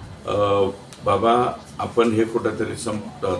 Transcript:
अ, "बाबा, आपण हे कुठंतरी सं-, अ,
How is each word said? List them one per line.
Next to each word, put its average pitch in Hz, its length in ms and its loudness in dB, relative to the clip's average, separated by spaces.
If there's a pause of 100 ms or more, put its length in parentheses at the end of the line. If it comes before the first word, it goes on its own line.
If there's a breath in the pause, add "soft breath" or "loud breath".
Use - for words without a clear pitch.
(260)
अ, 101 380 2 (400)
"बाबा, 113 480 4 (260)
आपण 113 340 2
हे 110 120 4
कुठंतरी 110 520 -2
सं-, 107 500 -6
अ, 92 140 0